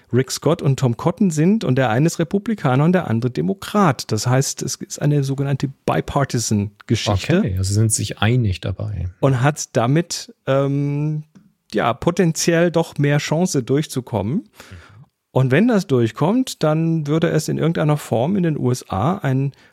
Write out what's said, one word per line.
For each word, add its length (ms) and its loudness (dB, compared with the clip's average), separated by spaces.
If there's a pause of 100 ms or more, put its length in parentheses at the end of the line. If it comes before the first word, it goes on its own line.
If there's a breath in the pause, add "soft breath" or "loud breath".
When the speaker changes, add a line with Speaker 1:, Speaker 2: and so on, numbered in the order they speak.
(120)
Speaker 1:
Rick 180 2
Scott 320 -2
und 180 2
Tom 160 2
Cotton 360 0
sind 320 2
und 120 0
der 140 2
eine 160 2
ist 140 0
Republikaner 680 0
und 80 4
der 160 0
andere 220 0
Demokrat. 800 0
Das 160 -2
heißt, 340 0
es 140 -6
ist 260 -12
eine 220 2
sogenannte 460 -2 (180)
Bipartisan-Geschichte. 1500 0
Speaker 2:
Okay, 180 -2
also 160 -2
sind 180 4
sich 280 -4
einig 420 2
dabei. 480 -6 (100)
Speaker 1:
Und 220 2
hat 340 -2
damit, 580 -2 (120)
ähm, 800 -2 (500)
ja, 200 0
potenziell 800 0
doch 260 -2
mehr 200 2
Chance 460 -2
durchzukommen. 720 -2
Speaker 2:
Mhm. 80 -4 (920 loud breath)
Speaker 1:
Und 180 2
wenn 160 4
das 200 2
durchkommt, 760 0
dann 440 0
würde 240 0
es 180 0
in 80 -2
irgendeiner 400 0
Form 400 -2
in 60 0
den 140 0
U 140 0
S 180 -6
A 280 0
ein 340 -2 (220 soft breath)